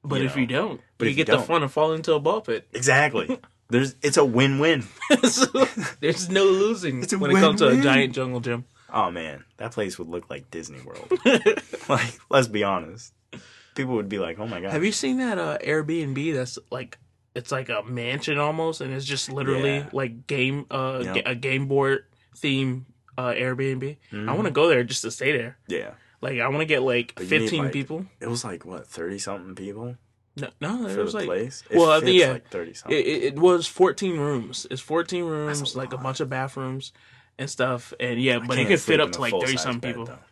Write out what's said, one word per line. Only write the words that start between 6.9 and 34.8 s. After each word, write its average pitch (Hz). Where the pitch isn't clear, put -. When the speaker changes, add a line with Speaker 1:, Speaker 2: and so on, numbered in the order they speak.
Speaker 2:
It's -
a 190
Speaker 1:
when 143
it -
comes 156
to 151
a -
Speaker 2:
win-win. 131
Speaker 1:
giant 131
jungle 127
gym. 120
Speaker 2:
Oh, 95
man. 80
That 113
place 98
would 82
look 85
like 69
Disney 73
World. -
Speaker 1:
<laughs> -
Speaker 2:
Like, 120
let's 131
be 104
honest. 92
People 127
would 101
be 101
like, 82
"Oh, 107
my 92
God." 95
Speaker 1:
Have 156
you 214
seen 254
that, 233
uh, 156
Airbnb 151
that's, 127
like, 127
it's 123
like 131
a 107
mansion 127
almost, 160
and 135
it's 135
just 135
literally, 135
Speaker 2:
Yeah. 143
Speaker 1:
like, 127
game, 135
uh, 131
Speaker 2:
Yep. 92
Speaker 1:
ga-, 95
a 123
game 135
board 135
theme, 135
uh, 127
Airbnb? 131
I 143
Speaker 2:
Mm-hmm. 110
Speaker 1:
wanna 196
go 143
there 127
just 127
to 110
stay 135
there. 117
Speaker 2:
Yeah. -
Speaker 1:
Like, 131
I 123
wanna 147
get, 147
like, 120
Speaker 2:
But 92
you 92
need, 156
Speaker 1:
fifteen 147
Speaker 2:
like, 135
Speaker 1:
people. 156
Speaker 2:
it 117
was, 120
like, 87
what, 87
thirty-something 95
people? 104
Speaker 1:
No, 139
no, 214
it 196
Speaker 2:
For 208
Speaker 1:
was, -
Speaker 2:
the 214
Speaker 1:
like, -
Speaker 2:
place? -
It 208
Speaker 1:
well, 160
I 156
think, 156
Speaker 2:
fits, 185
Speaker 1:
yeah. 135
Speaker 2:
like, -
thirty-something. 87
Speaker 1:
It, -
it, 151
it 139
was 175
fourteen 185
rooms. 143
It's 131